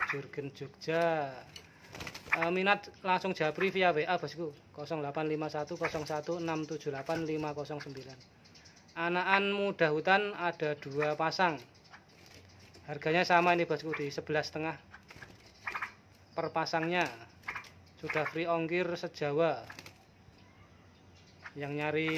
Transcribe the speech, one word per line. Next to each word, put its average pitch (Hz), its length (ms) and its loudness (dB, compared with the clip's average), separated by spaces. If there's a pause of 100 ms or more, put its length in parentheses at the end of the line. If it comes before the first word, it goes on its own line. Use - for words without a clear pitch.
(120)
Jurgen 143 400 -6
Jogja. 156 800 0 (1040)
Eh, 165 160 2
minat 196 480 2
langsung 185 320 2
japri 160 400 0
via 180 240 4
W 151 80 2
A, 175 160 0
bosku, 147 320 -6 (240)
kosong 151 240 -6
delapan 151 320 -2
lima 156 160 -2
satu 151 320 -6
kosong 160 240 -2
satu 160 400 -4
enam 160 240 -2
tujuh 151 240 -6
delapan 165 320 -2
lima 151 320 -2
kosong 147 240 -6
sembilan. 131 400 -14 (800)
Anakan 185 560 4
muda 196 400 4
hutan 196 400 4
ada 160 400 -2
dua 147 400 0
pasang. 160 420 2 (1300)
Harganya 156 400 2
sama 175 320 6
ini, 170 80 4
bosku, 156 320 -2
di 143 160 -4
sebelas 151 400 -2
setengah 156 240 -4 (1600)
per 160 160 -2
pasangnya. 165 560 0 (960)
Sudah 151 240 0
free 165 160 -4
ongkir 170 560 0
se-Jawa. 147 640 0 (1900)
Yang 143 240 -6
nyari 151 380 2